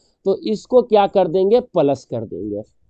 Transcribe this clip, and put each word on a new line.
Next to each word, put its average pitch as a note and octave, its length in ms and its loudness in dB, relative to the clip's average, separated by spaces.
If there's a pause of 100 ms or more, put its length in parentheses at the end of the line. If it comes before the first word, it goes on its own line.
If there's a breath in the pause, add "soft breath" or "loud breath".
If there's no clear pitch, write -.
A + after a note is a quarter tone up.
(240)
तो F#3+ 140 -2
इसको A3 440 0
क्या G#3 240 2
कर F#3 220 0
देंगे? F#3+ 320 2
Plus C#3+ 440 -2
कर A#2+ 160 -10
देंगे, G2+ 420 -10 (280)